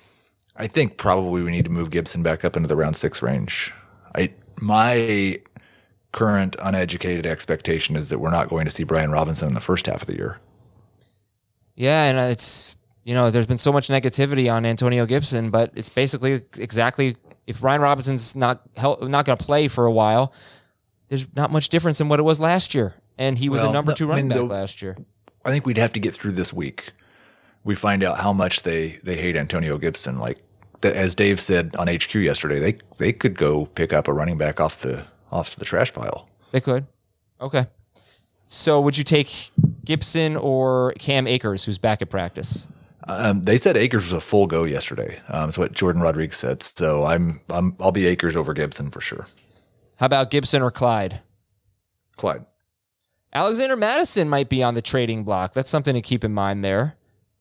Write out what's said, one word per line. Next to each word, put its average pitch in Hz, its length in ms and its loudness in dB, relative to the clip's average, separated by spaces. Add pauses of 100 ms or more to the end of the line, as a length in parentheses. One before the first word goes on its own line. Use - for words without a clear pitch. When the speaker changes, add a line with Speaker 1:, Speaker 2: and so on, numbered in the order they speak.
(540)
Speaker 1:
I - 140 -8
think 135 300 0
probably 92 440 2
we 85 80 -2
need 87 140 0
to 82 80 -2
move 85 180 -2
Gibson 85 320 -2
back 80 220 0
up 85 100 0
into 80 140 0
the 76 80 2
round 76 180 2
six - 280 -4
range. 60 500 -4 (420)
I, - 180 -2 (280)
my 107 800 2 (720)
current 101 480 0
uneducated 90 640 -2
expectation 80 720 -2
is 76 140 -4
that - 80 -2
we're 80 120 -2
not - 180 0
going 80 180 -2
to 73 40 -2
see - 140 -2
Brian 78 260 0
Robinson 78 380 0
in 67 60 0
the - 60 -2
first - 260 -2
half - 160 -4
of - 40 -10
the - 100 -6
year. - 220 -6 (1400)
Speaker 2:
Yeah, 147 300 4
and 131 140 4 (120)
it's, - 460 -4 (280)
you 120 100 -4
know, 123 160 4
there's 113 160 2
been 123 120 0
so 143 140 2
much 143 160 2
negativity 135 640 2
on 113 140 2
Antonio 120 400 2
Gibson, 123 440 0
but 113 240 2
it's 110 140 -10
basically 135 540 0 (160)
exactly, 117 580 0 (300)
if - 160 -8
Ryan 135 180 2
Robinson's 135 560 0
not 123 240 0 (160)
hel-, 131 260 0
not 139 220 0
gonna 131 120 2
play 147 300 2
for 120 200 2
a 117 60 4
while, 113 400 4 (760)
there's 131 260 -6
not 143 160 0
much 151 200 0
difference 165 300 2
in 151 80 0
what 147 120 4
it - 40 2
was 156 140 4
last 170 360 0
year. 110 200 0 (240)
And 131 200 0
he 139 100 0
was 123 140 0
a - 20 2
Speaker 1:
Well, 110 80 2
Speaker 2:
number 147 200 0
Speaker 1:
no, - 40 -2
Speaker 2:
two 160 100 -2
Speaker 1:
I 147 40 -2
Speaker 2:
running 139 180 2
Speaker 1:
mean, 123 100 0
Speaker 2:
back 123 100 0
Speaker 1:
the 101 60 -4
Speaker 2:
last 98 280 -6
year. 95 140 -10 (480)
Speaker 1:
I 127 60 0
think 139 160 0
we'd 117 120 2
have 113 160 4
to 110 60 -4
get 107 140 -2
through 104 180 -4
this 90 200 -2
week. - 400 -10 (720)
We 104 100 -2
find 98 300 0
out 87 160 0
how 101 120 2
much 92 300 0
they, 82 400 -4
they 90 140 -4
hate 82 200 -2
Antonio 76 400 -2
Gibson. 69 440 -4
Like, 58 180 -6 (440)
th-, 98 120 4
as 95 220 0
Dave 101 240 4
said 85 360 0
on 87 120 -2
H 87 200 -2
Q 107 120 0
yesterday, 73 400 0
they, 101 180 0 (200)
they 127 140 2
could 98 240 0
go 76 300 2
pick - 260 -4
up 76 140 2
a 71 60 0
running 78 260 -2
back 76 220 -2
off 78 220 -2
the, 65 220 -6 (280)
off 87 240 -4
the - 80 -12
trash 120 280 0
pile. - 360 -10 (240)
Speaker 2:
They 131 80 2
could. 135 260 -2 (540)
Okay. 131 260 -2 (800)
So 151 340 2
would 143 160 2
you 147 60 -2
take - 480 0 (340)
Gibson 156 520 0
or 131 640 2
Cam 139 260 2
Akers, 110 380 0
who's 98 140 -4
back 110 240 0
at 87 60 -4
practice? - 600 -6 (400)
Speaker 1:
Um, 101 340 0
they 110 140 4
said 127 200 4
Akers 113 280 2
was 87 80 -4
a 82 80 -2
full 101 260 4
go 82 160 0
yesterday. 69 560 -4 (100)
Um, 78 200 -2
it's 80 100 -4
what - 140 -2
Jordan 87 300 2
Rodriguez 80 340 0
said. - 260 -2
So 76 420 0
I'm, 82 440 0
I'm, 90 320 0
I'll 95 100 4
be 92 160 2
Akers 87 300 2
over 76 180 -2
Gibson 73 380 -4
for - 80 -14
sure. - 260 -8 (720)
Speaker 2:
How 127 100 0
about 135 240 2
Gibson 139 320 2
or 123 80 2
Clyde? 110 500 0 (960)
Speaker 1:
Clyde. 73 300 -4 (880)
Speaker 2:
Alexander 226 420 0
Mattison 220 540 0
might 139 180 0
be 131 140 2
on 120 100 2
the 117 80 -2
trading 113 440 -2
block. 95 280 -2
That's 131 160 -2
something 147 240 0
to 120 80 0
keep 117 240 -2
in 107 80 -2
mind 101 320 0
there. 104 320 0 (440)